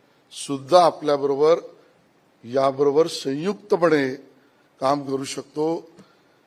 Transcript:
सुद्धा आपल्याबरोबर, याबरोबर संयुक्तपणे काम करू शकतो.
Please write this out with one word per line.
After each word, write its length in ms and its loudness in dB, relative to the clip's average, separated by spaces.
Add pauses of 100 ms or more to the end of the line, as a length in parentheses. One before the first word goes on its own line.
(320)
सुद्धा 520 2
आपल्याबरोबर, 720 0 (840)
याबरोबर 640 2
संयुक्तपणे 1080 -2 (680)
काम 240 0
करू 200 -6
शकतो. 680 -6 (560)